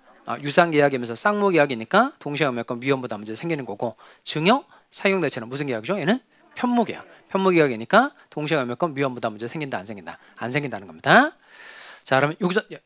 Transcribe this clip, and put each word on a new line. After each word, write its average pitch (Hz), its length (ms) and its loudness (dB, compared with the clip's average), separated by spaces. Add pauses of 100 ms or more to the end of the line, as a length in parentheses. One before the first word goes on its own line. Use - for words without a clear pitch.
(240)
아, 117 160 -6
유상 170 300 4
계약이면서 135 440 2
쌍무 208 360 0
계약이니까 156 680 2
동시에 147 280 -2
매매권 120 360 -4
위험 135 180 0
부담 117 200 -8
문제 107 140 -10
생기는 151 300 -6
거고 110 320 -6 (260)
증여, 190 420 2 (260)
사용 196 300 0
대체는 127 280 -4
무슨 139 180 -6
계약이죠? 123 340 -4
얘는 190 200 2 (340)
편무 240 300 0
계약. - 220 -8 (220)
편무 190 220 2
계약이니까 160 640 4 (180)
동시에 151 260 -2
매매권 131 400 -2
위험 135 180 -2
부담 120 180 -4
문제 107 160 -8
생긴다, 135 300 -8
안 95 60 -12
생긴다? 98 340 -14 (180)
안 117 140 -6
생긴다는 123 360 -6
겁니다. 160 460 4 (720)
자, 135 120 2
그러면 147 240 0
여기서 185 220 0 (240)